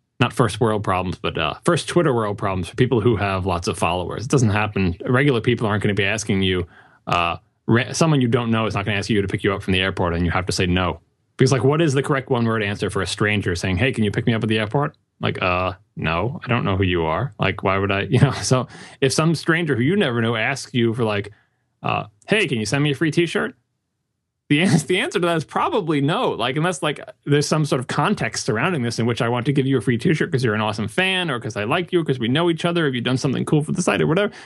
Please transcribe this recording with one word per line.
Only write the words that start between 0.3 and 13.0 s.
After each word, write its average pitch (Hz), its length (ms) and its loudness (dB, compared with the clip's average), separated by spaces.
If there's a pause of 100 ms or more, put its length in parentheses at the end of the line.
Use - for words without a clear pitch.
first 117 260 0
world 107 240 0
problems, 92 340 -2
but, - 200 -4
uh, 78 160 -2 (120)
first 170 220 0
Twitter 170 260 0
world 107 240 -2
problems 95 300 -4
for - 80 -16
people 120 240 2
who 117 160 2
have 95 300 -2
lots 90 240 -2
of 92 80 -4
followers. 87 480 -2
It 139 40 -10
doesn't 120 200 4
happen. 101 560 0
Regular 131 340 2
people 120 260 0
aren't 104 160 0
gonna 104 120 2
be 101 100 0
asking 98 400 0
you, 92 240 0 (400)
uh, 85 300 0 (300)
ra-, 120 260 2
someone 156 260 4
you 123 80 2
don't 117 240 0
know 113 140 0
is 101 100 -4
not 101 100 -2
gonna 104 120 -2
ask 95 120 -4
you 107 120 2
to 98 80 -2
pick - 160 -4
you 98 80 2
up 98 100 -6
from 98 80 -2
the 92 80 4
airport 92 340 0
and 85 120 0
you 82 60 0
have 90 160 -2
to - 40 -4
say 95 160 0
no. 90 320 0 (380)
Because, 131 160 4
like, 123 100 0
what 147 180 2
is 156 120 2
the 131 100 0
correct 135 260 -2
one 120 140 0
word 113 180 0
answer 101 280 -2
for 98 120 -4